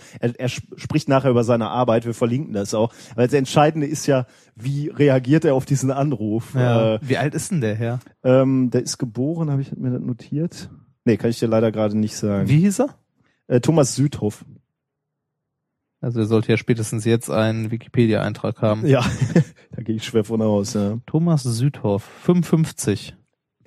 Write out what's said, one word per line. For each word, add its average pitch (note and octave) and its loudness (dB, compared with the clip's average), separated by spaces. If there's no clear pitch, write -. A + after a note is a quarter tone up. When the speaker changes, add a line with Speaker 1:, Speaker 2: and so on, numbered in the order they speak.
Speaker 1:
er, A#2+ -2
er B2+ -4
sp-, - -14
spricht - -4
nachher C3+ 4
über A#2+ 4
seine A2+ 0
Arbeit, A#2 0
wir A#2 -4
verlinken B2 -2
das G2+ -4
auch. A2+ 0
Aber A#2+ 2
das A#2+ 2
Entscheidende D3 2
ist - -6
ja, C3 2
wie C#3 -4
reagiert C#3 4
er C#3 4
auf C3 0
diesen C3+ 0
Anruf? A2+ -2
Speaker 2:
Ja. A#2 2
Speaker 1:
Äh, A2 -6
Speaker 2:
Wie B2+ -2
alt C#3+ -2
ist - -6
denn D#3+ 0
der G#2+ 0
Herr? A#2 -4
Speaker 1:
ähm, C3 4
der A#2+ 0
ist - -8
geboren, C#3+ -4
hab C#3 0
ich - -8
mir C3 -4
das B2+ -4
notiert? C#3 -8
Nee, A2+ 4
kann A#2 -2
ich A#2 -4
dir A#2 0
leider A2 2
gerade G#2+ -2
nicht G#2+ -2
sagen. G2+ 0
Speaker 2:
Wie D3 6
hieß G3 2
er? C#4+ -2
Speaker 1:
Äh, B2+ 2
Thomas D#3 2
Südhoff. C3 -2
Speaker 2:
Also A#2 -4
er G#2+ 2
sollte A2 2
ja A2 4
spätestens A2+ -4
jetzt A#2 0
einen A2 -2
Wikipedia-Eintrag G#2+ -2
haben. A2 0
Speaker 1:
Ja, B2+ 4
<laughs> - -4
da - -12
gehe A2 -4
ich G#2 -8
schwer A2 0
von A2+ -2
aus, G#2 0
ja. G#2 -2
Speaker 2:
Thomas D#3+ 0
Südhoff, A2+ -2
fünfundfünfzig. - -2